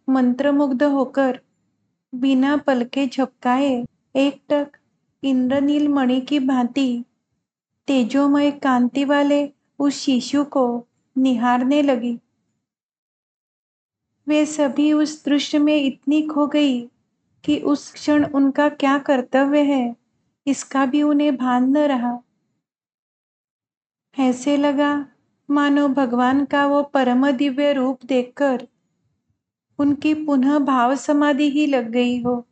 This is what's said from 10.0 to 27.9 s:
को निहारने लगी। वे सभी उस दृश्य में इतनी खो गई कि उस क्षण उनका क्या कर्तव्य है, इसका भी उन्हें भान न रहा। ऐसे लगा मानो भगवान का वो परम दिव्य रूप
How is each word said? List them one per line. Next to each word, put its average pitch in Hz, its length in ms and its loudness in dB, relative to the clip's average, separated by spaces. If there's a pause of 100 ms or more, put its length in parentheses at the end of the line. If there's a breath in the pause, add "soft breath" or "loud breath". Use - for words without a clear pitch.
को 240 420 -2 (320)
निहारने 254 640 2
लगी। 240 380 -2 (2000)
वे 302 180 2
सभी 294 480 0
उस 302 320 -2
दृश्य 285 340 0
में 294 240 2
इतनी 302 440 -2
खो 294 200 0
गई 277 380 0 (580)
कि 294 160 -2
उस - 340 -4
क्षण 294 320 0
उनका 277 440 0
क्या 285 280 0
कर्तव्य 277 680 0
है, 254 320 0 (520)
इसका 269 380 -2
भी 294 180 0
उन्हें 294 340 2
भान 247 260 0
न 269 140 2
रहा। 247 420 0 (2000)
ऐसे 262 380 0
लगा 285 500 0 (420)
मानो 285 380 2
भगवान 262 580 0
का 285 200 0
वो 285 180 2
परम 262 480 0
दिव्य 285 420 0
रूप 254 320 -4